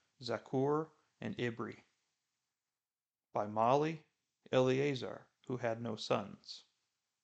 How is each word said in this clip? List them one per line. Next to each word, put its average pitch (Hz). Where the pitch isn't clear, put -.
Zakur, 139
and 113
Ibri. 113
By 107
Mali, 131
Eleazar, 131
who 127
had 117
no 117
sons. -